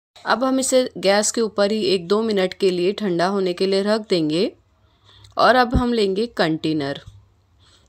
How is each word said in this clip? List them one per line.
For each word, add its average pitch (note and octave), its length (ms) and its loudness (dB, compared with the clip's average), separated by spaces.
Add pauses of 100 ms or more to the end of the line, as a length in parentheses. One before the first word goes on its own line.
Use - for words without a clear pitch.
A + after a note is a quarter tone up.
(260)
अब A#3 180 0
हम C4 160 0
इसे B3+ 280 2 (120)
गैस G3 320 2
के A#3+ 100 -2
ऊपर G3+ 300 0
ही A3 140 -2
एक F3 220 0
दो G#3 160 2
मिनट F#3+ 320 0
के G3 160 0
लिए F3+ 220 0
ठंडा F3+ 360 -2
होने F#3+ 240 -2
के F#3+ 140 -2
लिए G3 160 0
रख G#3+ 260 -2
देंगे। E3+ 420 0 (840)
और A3 180 6
अब B3 200 2
हम B3 180 0
लेंगे G#3 340 0 (100)
कंटेनर। D#3 640 -2 (880)